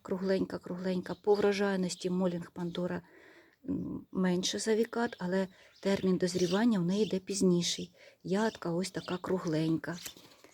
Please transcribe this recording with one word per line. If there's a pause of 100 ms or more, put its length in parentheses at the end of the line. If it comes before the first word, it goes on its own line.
кругленька-кругленька.
По
врожайності
Молінг
Пандора, (680)
м,
менше
за
Вікат,
але (320)
термін
дозрівання
в
неї
йде
пізніший. (300)
Ягодка
ось
така
кругленька. (560)